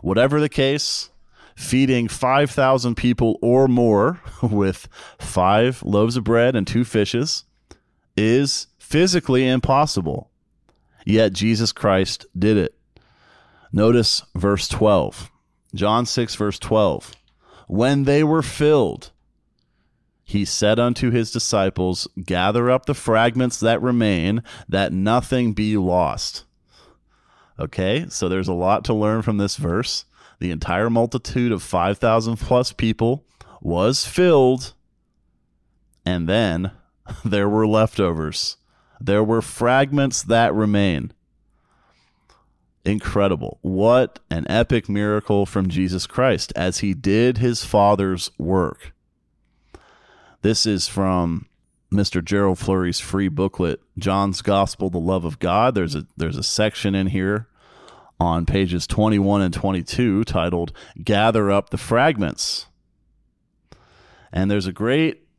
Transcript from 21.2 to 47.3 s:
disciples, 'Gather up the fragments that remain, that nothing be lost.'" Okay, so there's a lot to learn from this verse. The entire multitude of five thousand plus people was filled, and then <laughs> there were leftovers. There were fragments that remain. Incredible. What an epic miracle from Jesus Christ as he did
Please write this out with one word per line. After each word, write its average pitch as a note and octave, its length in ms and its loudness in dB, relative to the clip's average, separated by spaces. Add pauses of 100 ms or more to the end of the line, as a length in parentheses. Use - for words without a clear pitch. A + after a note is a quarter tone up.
disciples, F#2+ 760 -2 (160)
'Gather G#2 480 0
up B2+ 140 0
the C#3+ 80 -2
fragments A#2 640 0
that A2+ 220 0
remain, G#2+ 640 0 (260)
that F#2+ 240 0
nothing A#2 600 0
be G#2+ 220 -2
lost.'" F2+ 720 -2 (1120)
Okay, F#2+ 500 -2
so - 200 -4
there's F#2 180 -2
a F#2 60 -2
lot F#2 320 0
to B2 80 0
learn G#2+ 280 0
from G#2+ 160 -2
this G2+ 200 -2
verse. F2 480 -4 (340)
The F2+ 120 -4
entire F2+ 380 -2
multitude A#2+ 640 -2
of F#2+ 100 -2
five F#2 360 -2
thousand A2+ 400 0
plus B2 340 0
people A2+ 540 -2 (360)
was F#2 440 0
filled, C3+ 680 4 (1300)
and F2 240 -2
then F#2+ 420 -2 (280)
<laughs> - 260 -12
there G2+ 240 0
were A2 180 2
leftovers. F#2 880 0 (460)
There G#2 220 2
were A2 180 2
fragments C3+ 840 0
that A2+ 300 2
remain. G2+ 580 0 (1700)
Incredible. G2 800 -2
What A2 580 2 (100)
an D#2 180 -4
epic A2+ 400 0
miracle G#2 600 0
from F#2+ 220 -2
Jesus F#2 360 -2
Christ - 500 -2
as F2+ 240 -4
he G2+ 140 -2
did A2 460 0